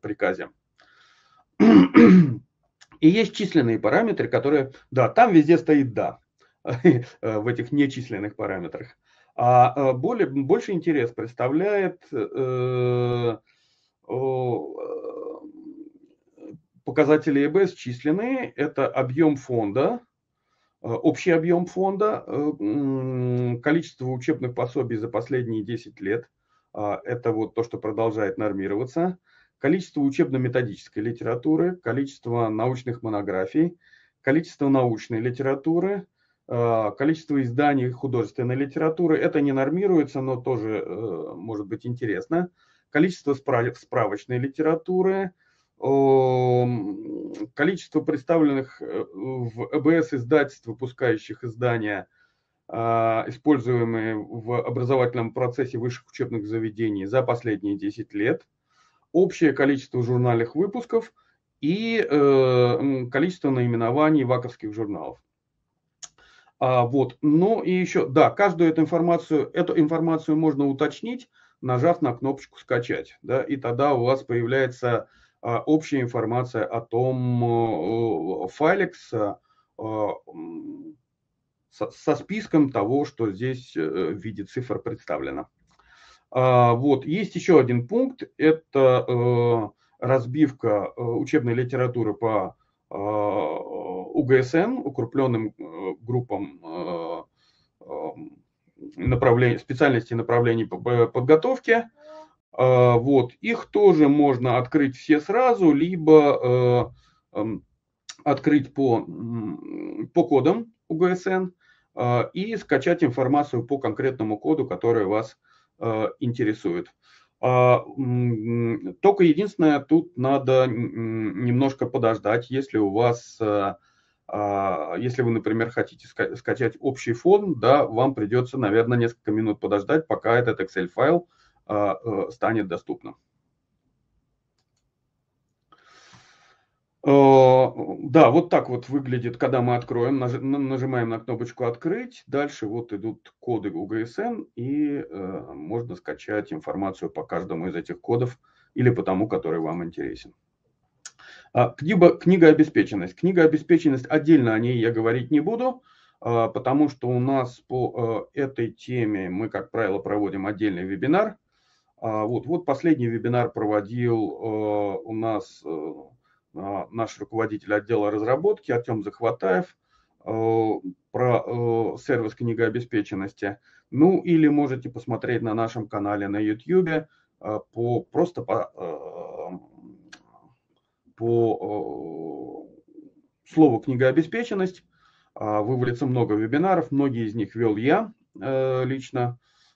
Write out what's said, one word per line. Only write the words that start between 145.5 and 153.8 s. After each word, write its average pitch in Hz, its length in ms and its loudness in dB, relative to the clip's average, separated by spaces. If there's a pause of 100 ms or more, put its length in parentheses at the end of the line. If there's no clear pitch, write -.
можно 92 420 -8
скачать - 560 -8
информацию 82 600 -6
по 78 120 -8
каждому 87 440 -6
из 82 80 -6
этих 85 260 -10
кодов 123 380 -2 (340)
или 123 160 2
по - 140 2
тому, 95 240 0
который 82 320 -2
вам 82 240 -4
интересен. 80 500 -10 (1200)
А, 123 160 4
книга, 170 480 4
книгообеспеченность. 151 960 4
Книгообеспеченность, 156 920 2